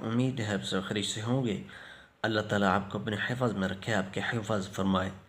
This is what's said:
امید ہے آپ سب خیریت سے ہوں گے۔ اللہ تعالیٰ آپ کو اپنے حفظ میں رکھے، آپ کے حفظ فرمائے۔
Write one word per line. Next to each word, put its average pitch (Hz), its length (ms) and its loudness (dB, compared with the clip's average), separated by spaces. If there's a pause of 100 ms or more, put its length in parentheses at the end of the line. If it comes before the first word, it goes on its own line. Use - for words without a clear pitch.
امید 123 360 2
ہے 104 140 0
آپ 98 100 -2
سب 98 240 0
خیریت 101 180 0
سے - 160 -4
ہوں 123 240 2
گے۔ 98 160 -2 (600)
اللہ 107 180 2
تعالیٰ 101 280 2
آپ 95 220 4
کو 107 80 -4
اپنے 104 180 -2 (120)
حفظ 123 240 2
میں 95 160 2
رکھے، 95 260 -2
آپ 95 200 0
کے 104 60 -2 (120)
حفظ 104 360 0
فرمائے۔ 95 420 2 (180)